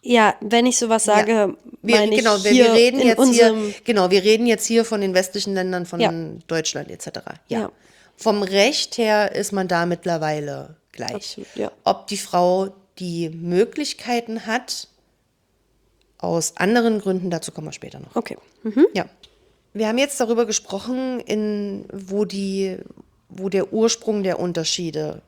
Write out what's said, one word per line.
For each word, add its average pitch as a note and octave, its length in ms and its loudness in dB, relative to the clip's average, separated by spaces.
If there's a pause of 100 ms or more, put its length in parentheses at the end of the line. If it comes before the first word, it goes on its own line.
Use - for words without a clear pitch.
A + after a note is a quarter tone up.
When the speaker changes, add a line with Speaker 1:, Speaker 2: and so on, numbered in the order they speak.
Speaker 1:
Ja, A3+ 400 6
wenn A#3 240 2
ich B3 140 2
sowas A3+ 260 0
Speaker 2:
Ja. G#3 120 4
Speaker 1:
sage, G#3 380 2 (280)
Speaker 2:
Wir, A3+ 140 4
Speaker 1:
meine G#3 160 4
ich G#3+ 40 2
Speaker 2:
genau, G#3 260 2
wir, G#3 60 2
Speaker 1:
hier B3 160 8
Speaker 2:
wir A#3 80 6
reden B3 260 6
Speaker 1:
in B3+ 100 4
Speaker 2:
jetzt A3 80 4
hier, C4 100 6
Speaker 1:
unserem A3 560 4
Speaker 2:
genau, G3+ 260 2
wir F#3 140 4
reden A3 240 4
jetzt A#3 180 0
hier A3+ 180 2
von A3 180 -4
den F#3+ 120 -2
westlichen F#3+ 400 -2
Ländern, F#3 320 -4
von F3 140 -10
Speaker 1:
Ja. F#3+ 120 2 (360)
Speaker 2:
Deutschland D#3+ 420 -6
et - 140 -16
cetera. - 320 -14 (120)
Ja. A3+ 120 -4
Speaker 1:
Ja. G#3 120 -6 (460)
Speaker 2:
Vom G#3 240 0
Recht G3+ 560 2
her G#3+ 380 0
ist G3+ 160 -4
man F#3+ 160 -2
da E3+ 180 0
mittlerweile D#3 920 -6 (160)
gleich. - 200 -10
Speaker 1:
Absolut, - 420 -12
ja. - 160 -6 (120)
Speaker 2:
Ob F#3+ 240 0
die G3+ 100 -6
Frau F#3 560 0 (240)
die E3+ 320 -6
Möglichkeiten A3+ 1200 -4
hat, A#3 400 -6 (1300)
aus E3+ 360 -4
anderen A3+ 420 2
Gründen, F#3 300 -4
dazu E3 240 -6
kommen D#3 140 -12
wir D3+ 40 -12
später - 300 -16
noch. - 120 -20
Speaker 1:
Okay. - 220 -6 (280)
Mhm. A#3 300 4
Speaker 2:
Ja. - 120 -4 (680)
Wir G#3+ 160 -2
haben A3+ 100 0
jetzt C#4 220 -2
darüber A#3 260 2
gesprochen, A#3+ 760 -6
in, G#3 720 -4
wo G3 320 -4
die, G3 520 -4 (520)
wo F#3+ 180 -10
der F#3+ 240 -2
Ursprung A3 520 0
der F3+ 140 -2
Unterschiede D#3+ 920 -6